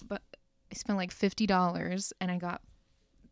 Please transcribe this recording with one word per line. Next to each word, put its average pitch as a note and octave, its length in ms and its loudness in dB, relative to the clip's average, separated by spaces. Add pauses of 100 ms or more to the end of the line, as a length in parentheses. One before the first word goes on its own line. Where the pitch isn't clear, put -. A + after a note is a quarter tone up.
but - 160 -6 (500)
I - 40 -12
spent, G3+ 220 0
like, F3+ 140 -2
fifty G#3 360 2
dollars, F3+ 720 2
and F3+ 80 0
I F3+ 80 0
got F3 240 -6 (720)